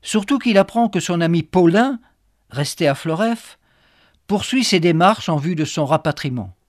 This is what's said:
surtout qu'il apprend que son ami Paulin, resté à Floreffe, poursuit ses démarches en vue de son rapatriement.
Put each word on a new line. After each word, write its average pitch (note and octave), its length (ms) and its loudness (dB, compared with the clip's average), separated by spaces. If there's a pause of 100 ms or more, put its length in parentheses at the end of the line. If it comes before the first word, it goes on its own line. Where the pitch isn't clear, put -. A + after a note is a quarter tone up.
surtout G#3+ 380 -2
qu'il A3+ 180 2
apprend A3+ 320 2
que F3+ 120 -2
son F3 200 -2
ami E3 220 2
Paulin, G3+ 580 2 (480)
resté C#3+ 400 -4
à C#3 60 2
Floreffe, G#3 640 -4 (680)
poursuit G#3+ 380 -2
ses F#3 160 2
démarches F3 480 2
en D#3+ 80 0
vue D#3+ 180 -2
de D3+ 120 -2
son D3+ 180 -4
rapatriement. B2+ 720 -4 (120)